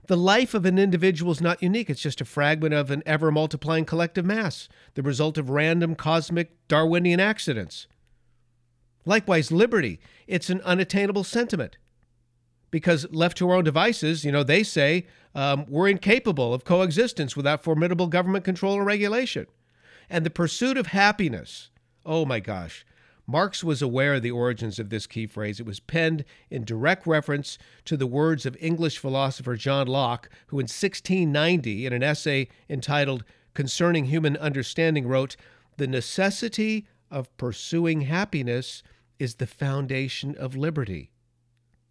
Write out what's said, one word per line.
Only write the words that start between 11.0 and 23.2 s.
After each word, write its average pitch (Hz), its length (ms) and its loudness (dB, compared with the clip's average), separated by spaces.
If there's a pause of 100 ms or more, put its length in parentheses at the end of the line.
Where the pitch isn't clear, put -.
sentiment. 214 540 -2 (920)
Because 165 400 2
left 165 260 0
to 180 120 2
our 180 80 6
own 180 60 4
devices, 156 640 2
you 143 60 0
know, 143 120 4
they 160 200 4
say, 165 420 2 (280)
um, 139 360 0
we're 165 180 2
incapable 196 680 2
of 127 120 -4
coexistence 175 680 2
without 143 280 0
formidable 170 440 2
government 180 360 0
control 190 320 -2
and 202 100 0
regulation. 208 600 0 (640)
And 170 160 0
the 165 40 -2
pursuit 233 460 0
of 240 120 -2
happiness, 196 840 0 (360)
oh 160 200 0
my 123 140 -2
gosh, 92 460 -8 (420)